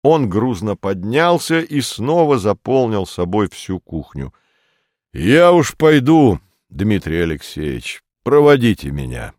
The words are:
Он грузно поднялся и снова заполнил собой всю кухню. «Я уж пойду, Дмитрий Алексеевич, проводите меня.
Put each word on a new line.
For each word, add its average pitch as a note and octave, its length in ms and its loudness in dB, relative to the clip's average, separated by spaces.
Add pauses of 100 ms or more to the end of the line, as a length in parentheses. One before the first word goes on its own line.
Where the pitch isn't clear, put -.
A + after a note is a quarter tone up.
Он D3 260 2
грузно G#2 480 -2
поднялся D3 840 -2
и D3 200 -4
снова C#3+ 580 0
заполнил G#2+ 640 -2
собой F#2 460 -4
всю - 300 -10
кухню. C#2+ 520 -12 (800)
«Я E3 400 4
уж E3+ 240 0
пойду, D3 640 4 (300)
Дмитрий F#2 480 -2
Алексеевич, D2+ 840 -8 (200)
проводите C3 680 2
меня. B1+ 480 -10